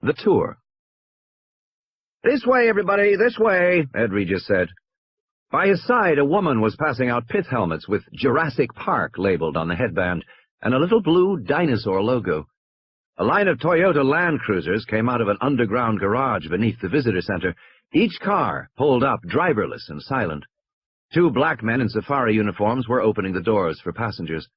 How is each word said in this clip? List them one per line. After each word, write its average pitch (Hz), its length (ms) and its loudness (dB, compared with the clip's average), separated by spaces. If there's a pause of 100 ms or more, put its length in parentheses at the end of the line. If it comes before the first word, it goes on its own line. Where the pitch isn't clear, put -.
The 143 120 -2
tour. - 440 0 (1700)
This 247 220 2
way, 240 240 4
everybody, 202 460 2
this 233 240 2
way, 180 560 2
Ed 110 160 0
Regis 95 340 -2
said. 90 240 2 (800)
By 170 180 0
his 196 180 2
side, 196 340 2
a 143 60 4
woman 151 360 2
was 110 140 2
passing 127 340 -2
out 120 180 -2
pith 196 200 -4
helmets 87 400 -2
with 101 160 -2 (100)
Jurassic 135 600 0
Park - 420 -2
labeled 82 400 0
on 80 100 -2
the 87 80 -2
headband, 90 480 -2 (380)
and 117 120 -2
a 131 60 2
little 185 220 2
blue 180 380 2
dinosaur 120 640 0
logo. 104 440 -2 (680)
A 87 60 -4
line 180 240 2
of 165 100 2
Toyota 165 460 2
Land 151 380 0
Cruisers 98 440 -2
came 110 240 -2
out 123 120 -2
of 107 80 0
an 104 120 0
underground 120 580 0
garage 104 480 -2
beneath 104 320 -2
the 92 100 -6
visitor 113 320 0
center, 87 340 -4 (360)
each 185 280 2
car 127 580 -2
pulled 131 260 2
up, 123 200 0
driverless 107 680 -2
and 73 120 -10
silent. 87 420 -4 (680)
Two 170 180 4
black 127 320 0
men 113 180 0
in 113 80 0
safari 110 460 0
uniforms 107 520 0
were 120 140 0
opening 98 320 0
the 90 80 -2
doors 90 380 0
for 87 140 -8
passengers. 85 640 -8